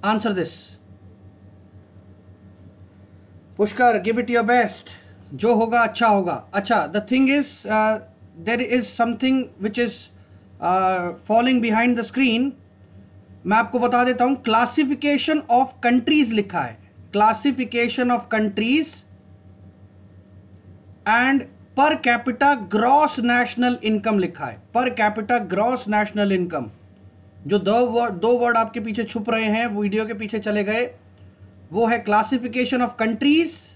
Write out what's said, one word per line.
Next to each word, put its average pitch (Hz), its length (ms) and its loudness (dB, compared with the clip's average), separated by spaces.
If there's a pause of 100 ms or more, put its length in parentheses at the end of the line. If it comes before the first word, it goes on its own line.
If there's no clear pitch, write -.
Answer 214 360 0
this। 160 160 -4 (3000)
पुष्कर, 208 500 2
give 226 160 0
it 240 100 -6
your 233 160 2
best। 240 440 0 (400)
जो 208 220 0
होगा 226 280 2
अच्छा 226 240 0
होगा। 190 360 0 (100)
अच्छा, 202 280 0 (100)
the 202 220 -4
thing 262 240 4
is, - 280 -6
uh, 214 340 0 (500)
there 233 120 0
is 240 380 -2
something 254 420 0 (200)
which 208 240 -6
is, - 120 -8 (640)
uh, 185 540 0 (180)
falling 247 300 2
behind 233 360 2
the 226 160 -6
screen। 254 380 0 (920)
मैं 202 120 2
आपको 233 220 0
बता 240 240 2
देता 247 220 2
हूं, 269 100 2 (140)
classification 285 920 0 (180)
of 262 160 -2 (100)
countries 247 460 2
लिखा 196 300 -2
है, 117 160 -8 (360)
classification 240 1040 0
of 240 120 -8
countries 220 760 -2 (2000)
and 247 460 2 (220)
per 302 200 4 (100)
capita 240 420 2 (220)
gross 254 500 2
national 240 560 0 (140)
income 214 300 0
लिखा 180 260 -4
है, 113 120 -10 (160)
per 247 160 0 (100)
capita 214 400 0 (100)
gross 233 380 0
national 208 500 0
income। 160 320 -4 (760)
जो 202 120 2
दो 202 160 0 (100)
वर्ड, 233 360 -2
दो 226 160 2
वर्ड 240 200 2
आपके 226 220 -2
पीछे 220 240 -6
छुप 214 260 -6
रहे 220 160 0
हैं, 220 300 0
वीडियो 208 300 -2
के 226 80 -8
पीछे 214 260 -6
चले 208 240 -2
गए, 226 260 -2 (840)
वो 214 160 0
है 226 180 0
classification 240 760 0
of - 160 -4
countries 277 640 0 (140)